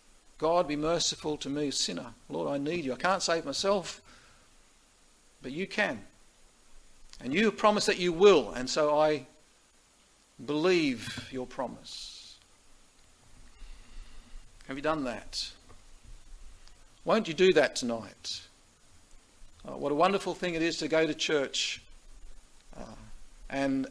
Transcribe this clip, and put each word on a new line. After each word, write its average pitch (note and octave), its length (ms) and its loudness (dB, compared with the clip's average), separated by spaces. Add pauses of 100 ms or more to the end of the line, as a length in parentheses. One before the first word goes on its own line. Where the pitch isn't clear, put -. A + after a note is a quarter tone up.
(360)
"God, E3 320 2
be D3 80 -2
merciful D#3 640 -2
to - 100 -8
me, D3 200 -2
a C3 40 -4
sinner. D3 400 -4 (160)
Lord, D3+ 220 -4
I C#3+ 80 -2
need D#3 260 -2
you. B2+ 80 -2
I - 40 -4
can't F#3 260 0
save E3 240 0
myself, F#3+ 560 -2 (1400)
but C3 120 -10
you F3+ 140 -4
can. F3+ 400 -2 (1120)
And A#2+ 120 -4
you G3+ 140 4
have G3+ 100 2
promised G#3 300 4
that F3+ 120 2
you F3+ 140 2
will, D#3+ 400 8
and B2+ 160 -4
so D3+ 320 2
I D3+ 260 4 (1200)
believe D3+ 880 0
your B2+ 140 -6
promise." - 640 -10 (2500)
Have C3+ 60 -6
you C#3+ 40 -10
done D3+ 220 0
that? - 460 -6 (1500)
Won't F#3+ 240 2
you D#3+ 60 -4
do F#3 180 8
that D3 240 6
tonight? A2+ 680 -6 (1300)
Uh, C3+ 80 -10
what C#3+ 160 -2
a - 20 2
wonderful F3+ 400 4
thing F3 200 -4
it D#3+ 80 0
is E3 160 0
to D#3 100 -4
go D#3+ 180 4
to D3+ 80 -2
church, - 680 -2 (920)
uh, A2+ 180 -14 (560)
and, C3+ 400 0